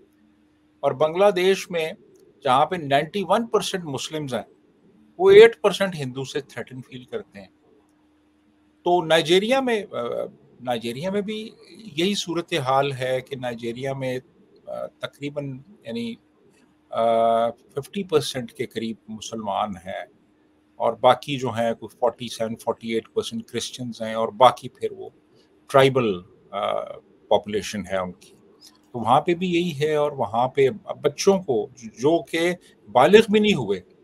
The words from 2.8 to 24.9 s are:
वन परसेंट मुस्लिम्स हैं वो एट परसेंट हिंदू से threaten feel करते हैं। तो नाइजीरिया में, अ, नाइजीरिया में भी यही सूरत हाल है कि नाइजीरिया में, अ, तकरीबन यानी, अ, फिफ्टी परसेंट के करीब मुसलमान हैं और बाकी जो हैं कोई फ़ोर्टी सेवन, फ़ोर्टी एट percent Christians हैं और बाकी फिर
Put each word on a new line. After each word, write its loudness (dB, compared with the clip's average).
वन 0
परसेंट -2
मुस्लिम्स -8
हैं -6
वो 6
एट 10
परसेंट 0
हिंदू -8
से -8
threaten -12
feel -18
करते -12
हैं। -20
तो 4
नाइजीरिया 2
में, -2
अ, -6
नाइजीरिया -6
में -2
भी -10
यही 0
सूरत -6
हाल 0
है -4
कि -12
नाइजीरिया -8
में, -6
अ, -10
तकरीबन -10
यानी, -10
अ, 0
फिफ्टी -8
परसेंट -2
के -8
करीब -8
मुसलमान -6
हैं -12
और 0
बाकी 2
जो -4
हैं -2
कोई -14
फ़ोर्टी -4
सेवन, -6
फ़ोर्टी -6
एट -4
percent -6
Christians -10
हैं -6
और -2
बाकी 4
फिर -8